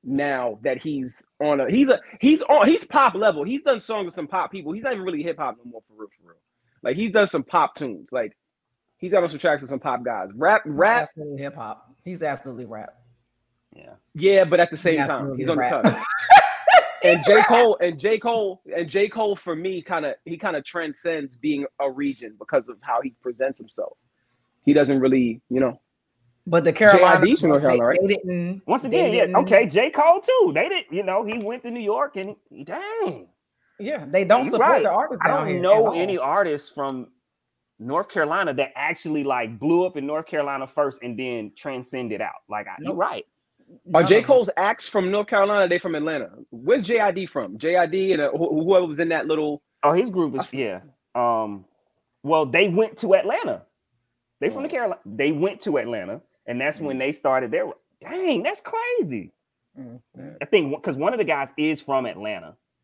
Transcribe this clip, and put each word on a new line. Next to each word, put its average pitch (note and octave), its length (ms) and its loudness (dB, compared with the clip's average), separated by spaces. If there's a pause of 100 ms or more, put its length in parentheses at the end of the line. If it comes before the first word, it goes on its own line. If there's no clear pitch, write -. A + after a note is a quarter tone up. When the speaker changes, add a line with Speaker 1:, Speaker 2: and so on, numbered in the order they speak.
Speaker 1:
now B2+ 600 -4
that B2+ 180 -2
he's C3+ 420 -8 (160)
on D3 200 0
a, C3 100 0
he's C4 180 4
a, C4 120 4 (200)
he's D4 240 4
on, C4 240 6
he's D#4+ 180 4
pop C4 280 4
level. F#3 300 0
He's B3 180 -4
done B3+ 180 2
songs G#3+ 260 -6
with E3+ 100 -12
some D#3 120 -8
pop F3+ 240 -4
people. E3 220 -10
He's G#3+ 100 -10
not B3+ 100 -4
even F#3+ 120 -8
really E3 160 -6
hip E3 160 -6
hop B2+ 200 -6
no A#2+ 120 -20
more, A2+ 180 -18
for A2 60 -20
real, G#2+ 160 -18 (100)
for - 100 -20
real. - 80 -20 (440)
Like, B2+ 140 -2
he's G#3 160 -4
done G3+ 160 4
some D3 160 -4
pop D#3 320 0
tunes. A#2 360 -10
Like, A#2 240 -4 (640)
he's F3+ 140 -8
got F#3+ 120 4
on E3+ 60 -2
some D3 80 -12
tracks D3+ 240 0
with C3 80 -14
some C3+ 100 -6
pop B2 240 -4
guys. G#2 320 -6
Rap, E3 280 2
Speaker 2:
He's D3+ 100 -8
Speaker 1:
rap. G3+ 300 2
Speaker 2:
absolutely D3 400 -12
hip C#3 100 -10
hop. A2 380 -14 (120)
He's F3 200 -10
absolutely C3+ 420 -8
rap. G#2+ 300 -16 (800)
Speaker 3:
Yeah. - 180 -20 (220)
Speaker 1:
Yeah, F#3+ 300 4
but E3+ 140 2
at E3+ 120 4
the D#3 60 -10
Speaker 2:
He's - 40 -14
Speaker 1:
same D#3 220 2
time, C#3 260 -4
Speaker 2:
absolutely C3 80 -8
Speaker 1:
he's D3 120 -4
on D#3+ 80 0
Speaker 2:
rap. B2+ 200 0
Speaker 1:
the A#2 60 -2
cusp. A3 120 6
Speaker 2:
<laughs> - 1080 4
Speaker 1:
And E3+ 140 6
Speaker 2:
He's D3+ 80 -4
Speaker 1:
J. G#3 80 6
Speaker 2:
rap. G#4 140 6
Speaker 1:
Cole, A#3 340 6
and E3+ 180 -2
J. G#3+ 200 0
Cole, A3 420 -4 (140)
and E3+ 140 -6
J. G3 200 0
Cole G#3 260 -2
for E3+ 200 -8
me F3+ 260 -6
kinda, D3+ 340 -6 (100)
he E3 120 -10
kinda E3 240 -4
transcends D#3 760 -8
being C#3+ 280 -2 (140)
a C#3 120 -2
region C3 460 -8
because A#2 320 -2
of A2 120 -16
how A#2+ 200 -4
he B2+ 200 -10
presents C3 380 -6
himself. A2 380 -12 (680)
He C#3+ 80 4
doesn't C#3 260 4
really, B2+ 500 0
you B2+ 100 -2
know. C3 200 -2 (680)
Speaker 2:
But E3+ 160 2
the E3 100 2
Carolinas, G3+ 280 8
Speaker 1:
J F3+ 40 10
I F#3 120 8
D G#3 200 6
from E3 120 2
North C#3+ 180 4
Speaker 2:
they, B2 140 4
Speaker 1:
Carolina, A#2 80 2
right? E3+ 120 4
Speaker 2:
they G3 60 2
didn't, F#3 600 -4
Speaker 3:
Once B3 220 0
Speaker 2:
they - 0 -
Speaker 3:
again, A#3+ 240 2
yeah, G#3+ 120 4
Speaker 2:
didn't F#3 140 -2
Speaker 3:
okay, - 280 6
J. G#3 240 2
Cole E4 300 4
too. A#4+ 320 2
They G3+ 160 0
didn't, F#4 240 -6
you G3 100 -4
know, F#3+ 220 -2
he A3 140 -6
went A#3 240 -8
to A#3+ 80 -10
New A#3+ 80 -10
York A#3+ 380 -4
and G3 180 -10 (160)
he, - 120 -18
dang. F#4 640 -8 (500)
Speaker 2:
Yeah, A3 280 -8
they F#3 180 0
don't A#3 200 4
Speaker 3:
You're C#4 60 -2
Speaker 2:
support C4 160 4
Speaker 3:
right. C#4 160 4
Speaker 2:
the G3+ 80 2
artists A#3+ 320 -2
Speaker 3:
I - 40 2
Speaker 2:
down D#3+ 200 0
Speaker 3:
don't - 0 -
Speaker 2:
here F3 140 -2
Speaker 3:
know G#3 300 4
Speaker 2:
at E3 40 -6
all. - 20 -
Speaker 3:
any F#3 220 -2
artists D3+ 500 -2
from C3+ 380 -8 (720)
North C#3 300 -4
Carolina E3 460 -2
that C3+ 200 -2
actually, D3+ 480 -4
like, A#2+ 360 -4
blew E3+ 260 2
up F3+ 120 -6
in C#3 80 -8
North D#3 220 -6
Carolina C#3 400 -4
first C#3 360 -4
and B2 160 -10
then A#2+ 380 -8
transcended B2+ 640 -8
out. - 280 -10
Like, G#2 180 -8
I, F#2+ 160 -16
you're F#3+ 100 -6
Speaker 2:
Nope. F3+ 40 -6
Speaker 3:
right. C3 280 -4 (680)
Speaker 1:
Are E3 100 6
Speaker 2:
None - 40 2
Speaker 1:
J. G#3 140 6
Speaker 2:
of - 60 -8
them. - 0 -
Speaker 1:
Cole's B3+ 300 6
acts G3+ 320 -2
from F#3 220 0
North G#3 160 -2
Carolina? G3+ 400 2
They F3 120 2
from F3 160 -6
Atlanta. D3+ 340 -6 (220)
Where's D#3 320 0
J A3+ 160 0
I G#3 120 2
D F3+ 140 -6
from? G#2+ 320 -8
J D#3+ 200 0
I F3 100 4
D F#3+ 260 0
and, D3+ 80 0
uh, C#3 100 0
wh-, E3 180 -2 (140)
whoever F3+ 220 4
was D#3 140 -8
in E3+ 100 -2
that D#3 180 -2
little D3+ 360 -4 (200)
Speaker 3:
Oh, D3 100 4
his A3+ 160 0
group E3+ 260 -2
is, C3 160 -6
yeah. G#2+ 300 -6 (340)
Um, A2 500 -2 (580)
well, D#3 220 2
they E3 240 2
went G#3+ 300 0
to G3 160 2
Atlanta. A#3 480 -2 (760)
They C#3 100 -2
from C4+ 140 -8
the D4+ 60 -8
Speaker 1:
Oh. - 20 -10
Speaker 3:
Carolina. A#3+ 340 -6
They B2+ 260 -4
went E3 300 -4
to D3+ 160 -2
Atlanta, A2 440 -6 (260)
and A#2+ 140 -6
that's D3+ 200 -4
when C#3 160 -6
Speaker 1:
Mm. - 20 -6
Speaker 3:
they C3+ 120 -2
started C3 400 -2
their, E3 200 -4 (300)
dang, E4 420 -4
that's F#4+ 180 -6
crazy. A4 720 -6 (460)
Speaker 2:
Mm-hmm. C3 500 -20 (120)
Speaker 3:
I - 40 -8
think F#3 260 -2
w-, D3+ 100 -10
'cause D#3 160 -8
one F3 160 -4
of A#3+ 60 -8
the G3 60 -4
guys C#3 320 -6
is D3+ 240 -4
from C3+ 240 -4
Atlanta. F#2+ 520 -12 (260)